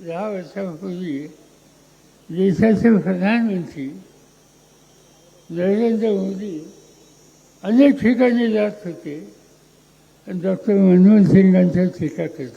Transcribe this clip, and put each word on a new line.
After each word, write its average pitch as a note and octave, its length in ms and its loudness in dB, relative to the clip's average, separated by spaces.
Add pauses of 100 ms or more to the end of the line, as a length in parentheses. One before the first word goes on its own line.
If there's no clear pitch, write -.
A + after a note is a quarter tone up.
दहा F3+ 280 -10
वर्षापूर्वी F3+ 1000 -10 (1040)
देशाचे G3 720 2
प्रधानमंत्री F#3 880 -4 (1600)
नरेंद्र G#3+ 640 -2
मोदी F#3+ 600 -6 (920)
अनेक A#3 360 4
ठिकाणी A#3+ 540 0
जात G#3 180 -2 (140)
होते D3 480 -16 (920)
आणि F#3+ 120 -10
डॉक्टर F#3 340 -4
मनमोहन G3 520 6
सिंगांच्या F#3 600 4
टीका E3 420 -6
करत C3+ 300 -12